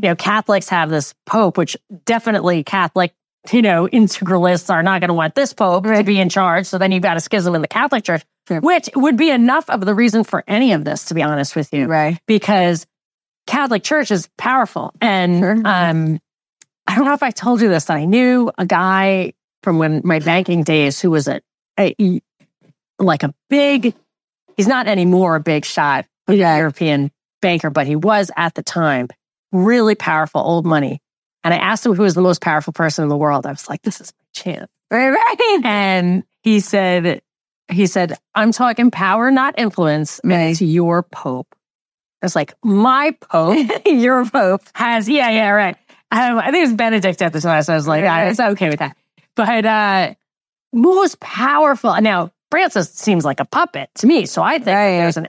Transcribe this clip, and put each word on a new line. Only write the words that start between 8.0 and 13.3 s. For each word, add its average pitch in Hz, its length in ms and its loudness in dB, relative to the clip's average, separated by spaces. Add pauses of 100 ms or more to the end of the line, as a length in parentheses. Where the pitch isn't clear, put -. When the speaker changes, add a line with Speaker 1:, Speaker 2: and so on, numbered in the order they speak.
Speaker 1:
Church, 165 180 -4 (240)
Speaker 2:
Sure. 165 140 -4
Speaker 1:
which 330 340 0
would 277 220 2
be 311 140 2
enough 254 380 2
of 233 160 -4
the 202 120 0
reason 226 260 2
for - 240 -6
any 226 260 2
of 147 120 -2
this, 147 220 -8
to 165 80 -6
be 160 80 0
honest 147 340 -2
with 151 160 -4
you. 143 140 -2
Speaker 2:
Right. 160 400 0
Speaker 1:
Because 190 600 0 (600)